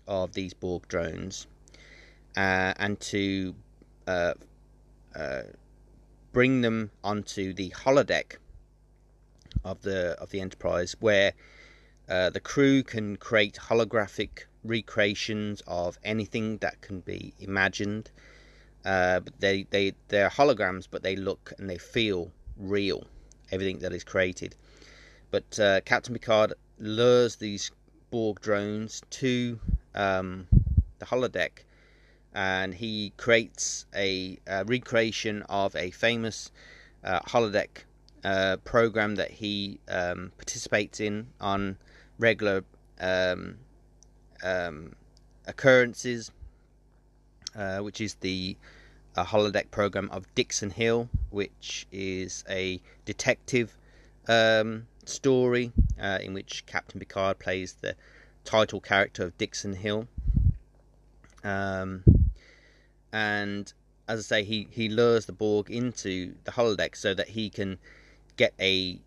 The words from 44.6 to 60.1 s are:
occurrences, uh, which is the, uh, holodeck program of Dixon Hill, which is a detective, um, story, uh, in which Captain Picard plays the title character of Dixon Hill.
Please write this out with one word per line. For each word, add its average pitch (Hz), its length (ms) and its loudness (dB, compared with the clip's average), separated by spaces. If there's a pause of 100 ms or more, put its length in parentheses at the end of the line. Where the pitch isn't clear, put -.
occurrences, 123 840 2 (1300)
uh, 98 220 -6
which 101 220 -8
is 107 200 -6
the, 92 360 -4 (600)
uh, 90 80 0
holodeck 104 460 2
program 101 420 0
of 92 220 -12
Dixon - 360 -2
Hill, 117 380 0 (220)
which - 600 -8
is 95 580 -6
a 92 320 -4 (240)
detective, - 720 -2 (520)
um, 113 580 4 (180)
story, 123 680 2 (280)
uh, 98 200 -2
in 95 140 -10
which - 320 -12
Captain - 340 -8
Picard 98 380 -2
plays 92 420 -6
the - 160 -6 (480)
title 107 360 2
character 98 440 0
of 87 140 -8
Dixon 104 340 -6
Hill. 104 340 -4 (1400)